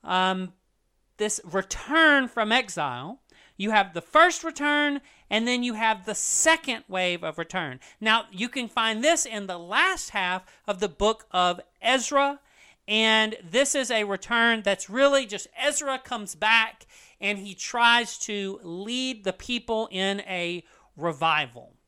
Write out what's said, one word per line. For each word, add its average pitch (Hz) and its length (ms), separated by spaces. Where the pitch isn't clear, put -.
um, 185 500
this 208 260
return 269 840
from 214 240
exile, 170 720
you 202 140
have 196 220
the 170 80
first 339 420
return, 294 580
and 220 180
then 247 140
you 240 140
have 220 300
the 214 100
second - 720
wave 180 360
of 160 140
return. 165 420
Now, 220 320
you 202 180
can 247 180
find 220 360
this 320 220
in 214 200
the 180 140
last 277 520
half 185 340
of 196 140
the 202 100
book 214 400
of 180 300
Ezra, 277 600
and 220 560
this 240 320
is 247 160
a 214 140
return 226 580
that's 196 260
really 269 380
just 196 200
Ezra 277 380
comes 220 340
back, 220 540
and 202 180
he 196 160
tries 233 640
to 196 460
lead 214 640
the 185 80
people 226 580
in 196 300
a 175 420
revival 151 800